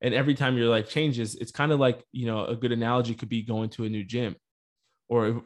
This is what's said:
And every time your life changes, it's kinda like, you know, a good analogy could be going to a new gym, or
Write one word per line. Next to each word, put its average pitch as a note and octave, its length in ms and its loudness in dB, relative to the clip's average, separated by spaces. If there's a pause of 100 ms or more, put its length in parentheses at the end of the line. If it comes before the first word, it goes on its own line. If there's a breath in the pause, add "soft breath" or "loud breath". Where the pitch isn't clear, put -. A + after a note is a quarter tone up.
And A#2+ 140 0
every C#3 200 2
time C3 220 2
your A#2 120 4
life A2 200 2
changes, B2 480 -2
it's - 160 -10
kinda D3 240 2
like, C3 360 2
you A#2+ 140 -4
know, A2 200 -2
a A#2 100 -2
good A#2+ 160 -2
analogy A#2 420 0
could A2 140 -8
be A2+ 140 -2
going A2 280 -4
to A#2 140 -6
a A2 40 -2
new G#2+ 160 -4
gym, A2 320 -4 (720)
or A#2 380 2